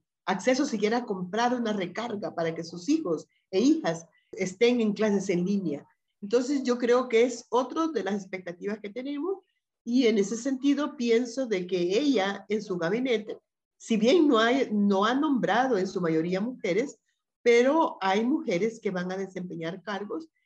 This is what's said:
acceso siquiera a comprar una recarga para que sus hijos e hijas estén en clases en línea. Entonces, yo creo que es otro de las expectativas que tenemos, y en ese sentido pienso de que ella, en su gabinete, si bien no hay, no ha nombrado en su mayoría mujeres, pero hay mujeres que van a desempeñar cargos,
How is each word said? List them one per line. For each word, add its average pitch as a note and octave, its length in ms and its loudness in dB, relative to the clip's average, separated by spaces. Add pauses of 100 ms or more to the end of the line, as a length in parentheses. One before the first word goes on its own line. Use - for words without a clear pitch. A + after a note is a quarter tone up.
(260)
acceso B3+ 400 0
siquiera G#3+ 320 0
a B3 80 -4
comprar G#3 500 -2
una A3+ 180 -2
recarga G3+ 640 -6
para E3 180 -2
que E3+ 100 -8
sus F3 260 -14
hijos F#3 380 0 (240)
e F#3+ 80 2
hijas A#3+ 460 2 (260)
estén A#3 500 0
en G#3+ 120 2
clases G3+ 360 0
en F3 160 0
línea. F3+ 420 -2 (340)
Entonces, B3+ 420 -2
yo A#3+ 140 0
creo B3 320 2
que A3+ 140 4
es - 260 -2
otro D#4+ 380 -2
de B3+ 160 -4
las G3+ 120 -2
expectativas F#3+ 640 -8
que G#3 100 -12
tenemos, C#4+ 500 -6 (440)
y A#3+ 240 2
en G#3+ 100 4
ese G3+ 180 0
sentido C#4 600 -2
pienso A#3+ 480 0
de F#3 220 -2
que F#3 100 -2
ella, G3 720 0
en G#3+ 140 -2
su F#3 140 -4
gabinete, G#3+ 600 -2 (400)
si A3+ 200 -2
bien D4 300 6
no A#3 120 6
hay, A#3+ 320 2
no G3+ 340 2
ha A#3 80 2
nombrado B3+ 640 2
en F#3 80 0
su F#3+ 160 -4
mayoría E3+ 400 0
mujeres, A#3+ 560 -2 (460)
pero B3+ 580 4
hay G3 240 2
mujeres A3+ 540 -2
que G#3 100 -4
van F#3 220 -4
a F#3 60 -6
desempeñar F3+ 680 -8
cargos, G#3 440 -8 (180)